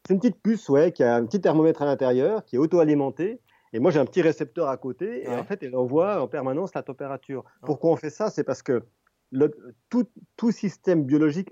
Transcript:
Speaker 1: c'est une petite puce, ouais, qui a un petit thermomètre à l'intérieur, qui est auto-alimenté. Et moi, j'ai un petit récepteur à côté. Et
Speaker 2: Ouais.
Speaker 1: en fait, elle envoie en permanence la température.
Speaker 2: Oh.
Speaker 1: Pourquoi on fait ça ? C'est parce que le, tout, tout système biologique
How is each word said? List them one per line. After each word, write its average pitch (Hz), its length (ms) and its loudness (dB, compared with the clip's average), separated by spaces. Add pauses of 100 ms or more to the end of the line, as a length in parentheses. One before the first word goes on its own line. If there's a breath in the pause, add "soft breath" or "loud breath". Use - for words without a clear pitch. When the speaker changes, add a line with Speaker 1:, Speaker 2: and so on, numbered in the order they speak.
Speaker 1:
c'est 185 80 2
une 196 60 0
petite 214 200 0
puce, 214 280 -2
ouais, 151 240 4
qui - 100 0
a 120 140 4
un 117 100 2
petit 185 140 -2
thermomètre 156 420 2
à 143 40 0
l'intérieur, 139 580 0
qui - 100 -16
est 120 40 0
auto-alimenté. 156 840 2 (320)
Et 113 80 -4
moi, 156 100 4
j'ai 156 80 2
un 135 80 4
petit - 160 -2
récepteur 160 460 -2
à 131 80 -4
côté. 180 480 -10
Et 127 40 -8
Speaker 2:
Ouais. 123 100 -6
Speaker 1:
en - 60 -8
fait, - 200 -10
elle 127 100 -10
envoie 151 480 0
en 123 60 -6
permanence 147 460 -4
la 139 100 -6
température. 135 580 -10 (200 soft breath)
Speaker 2:
Oh. 123 40 -16
Speaker 1:
Pourquoi 151 240 0
on 156 60 4
fait 151 140 -8
ça ? 214 200 -4
C'est 147 140 -4
parce - 180 -6
que 120 220 -2 (480)
le, 139 180 2 (400)
tout, 240 160 0 (300)
tout 226 160 0
système 175 500 -2
biologique 151 500 0